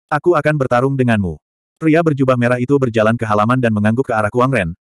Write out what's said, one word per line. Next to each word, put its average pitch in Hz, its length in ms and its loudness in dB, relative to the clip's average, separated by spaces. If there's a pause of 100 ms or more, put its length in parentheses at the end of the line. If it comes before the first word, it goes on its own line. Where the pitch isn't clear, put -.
Aku 151 300 0
akan 151 180 0
bertarung 131 400 0
denganmu." 107 400 0 (400)
Pria 160 240 2
berjubah 135 380 0
merah 123 240 0
itu 143 160 2
berjalan 113 400 0
ke 117 100 -6
halaman 107 300 0
dan 117 160 0
mengangguk 107 340 0
ke 120 60 -4
arah 107 160 -2
Kuang 123 240 0
Ren, 90 320 -4